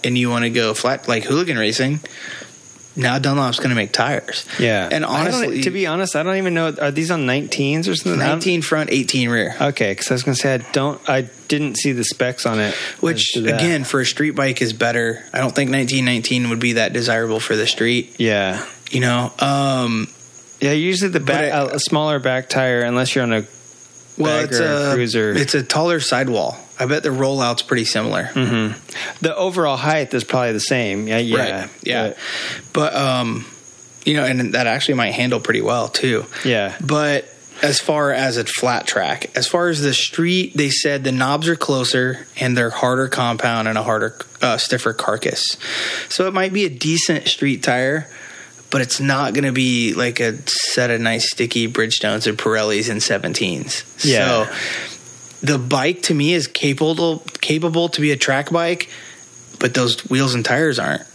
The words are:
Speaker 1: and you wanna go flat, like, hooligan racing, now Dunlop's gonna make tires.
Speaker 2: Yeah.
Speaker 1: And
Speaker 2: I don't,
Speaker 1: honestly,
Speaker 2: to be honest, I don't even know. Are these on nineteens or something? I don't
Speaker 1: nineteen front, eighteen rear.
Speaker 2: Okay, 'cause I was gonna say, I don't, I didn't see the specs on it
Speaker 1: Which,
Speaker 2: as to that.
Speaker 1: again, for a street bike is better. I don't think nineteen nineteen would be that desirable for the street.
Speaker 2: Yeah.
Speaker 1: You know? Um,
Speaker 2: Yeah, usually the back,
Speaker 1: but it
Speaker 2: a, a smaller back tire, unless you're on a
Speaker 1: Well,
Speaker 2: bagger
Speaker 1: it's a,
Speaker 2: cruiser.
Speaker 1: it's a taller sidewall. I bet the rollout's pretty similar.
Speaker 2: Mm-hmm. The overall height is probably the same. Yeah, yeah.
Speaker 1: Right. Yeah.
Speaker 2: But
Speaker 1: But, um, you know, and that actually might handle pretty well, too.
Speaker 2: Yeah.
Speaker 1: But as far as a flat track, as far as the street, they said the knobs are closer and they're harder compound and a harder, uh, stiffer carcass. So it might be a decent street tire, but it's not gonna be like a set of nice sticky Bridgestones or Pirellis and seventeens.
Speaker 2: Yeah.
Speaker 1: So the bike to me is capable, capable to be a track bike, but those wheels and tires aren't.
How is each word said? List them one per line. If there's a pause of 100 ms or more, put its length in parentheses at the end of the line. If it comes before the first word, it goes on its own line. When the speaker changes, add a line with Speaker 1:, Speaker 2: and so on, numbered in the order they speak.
Speaker 1:
and
you
wanna
go
flat,
like,
hooligan
racing, (960)
now
Dunlop's
gonna
make
tires. (160)
Speaker 2:
Yeah.
Speaker 1:
And
Speaker 2:
I
don't,
Speaker 1:
honestly,
Speaker 2:
to
be
honest,
I
don't
even
know.
Are
these
on
nineteens
or
something?
I
don't
Speaker 1:
nineteen
front,
eighteen
rear.
Speaker 2:
Okay,
'cause
I
was
gonna
say,
I (160)
don't,
I (200)
didn't
see
the
specs
on
it (240)
Speaker 1:
Which,
Speaker 2:
as
to
that.
Speaker 1:
again,
for
a
street
bike
is
better. (100)
I
don't
think
nineteen
nineteen
would
be
that
desirable
for
the
street.
Speaker 2:
Yeah. (300)
Speaker 1:
You
know?
Um, (500)
Speaker 2:
Yeah,
usually
the
back,
Speaker 1:
but
it
Speaker 2:
a,
a
smaller
back
tire,
unless
you're
on
a (720)
Speaker 1:
Well,
Speaker 2:
bagger
Speaker 1:
it's
a,
Speaker 2:
cruiser.
Speaker 1:
it's
a
taller
sidewall. (200)
I
bet
the
rollout's
pretty
similar.
Speaker 2:
Mm-hmm. (480)
The
overall
height
is
probably
the
same.
Yeah,
yeah. (240)
Speaker 1:
Right. (140)
Yeah. (720)
Speaker 2:
But
Speaker 1:
But,
um, (600)
you
know,
and
that
actually
might
handle
pretty
well,
too. (180)
Speaker 2:
Yeah.
Speaker 1:
But (380)
as
far
as
a
flat
track,
as
far
as
the
street,
they
said
the
knobs
are
closer (120)
and
they're
harder
compound
and
a
harder, (240)
uh,
stiffer
carcass. (520)
So
it
might
be
a
decent
street
tire, (640)
but
it's
not
gonna
be
like
a (100)
set
of
nice
sticky
Bridgestones
or
Pirellis
and
seventeens. (200)
Speaker 2:
Yeah.
Speaker 1:
So (880)
the
bike
to
me
is
capable, (220)
capable
to
be
a
track
bike, (720)
but
those (100)
wheels
and
tires
aren't. (100)